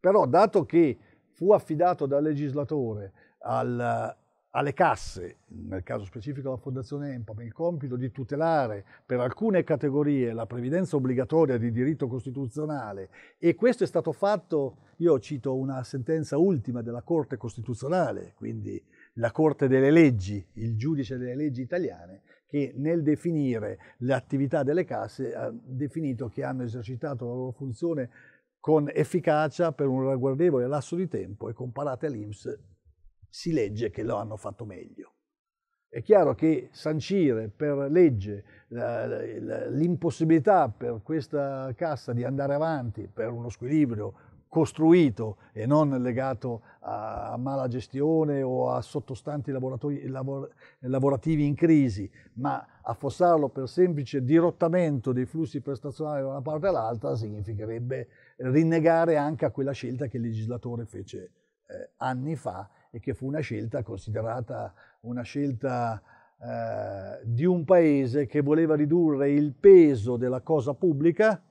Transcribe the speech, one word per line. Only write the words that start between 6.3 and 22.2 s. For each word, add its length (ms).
alla 80
Fondazione 560
enpam, 300
il 100
compito 420
di 160
tutelare 760
per 140
alcune 420
categorie 680
la 140
previdenza 500
obbligatoria 600
di 140
diritto 380
costituzionale, 1000
e 160
questo 300
è 20
stato 240
fatto, 680
io 240
cito 340
una 300
sentenza 540
ultima 440
della 200
Corte 340
Costituzionale, 1000
quindi 480
la 160
Corte 380
delle 240
Leggi, 520
il 220
giudice 420
delle 180
leggi 260
italiane, 600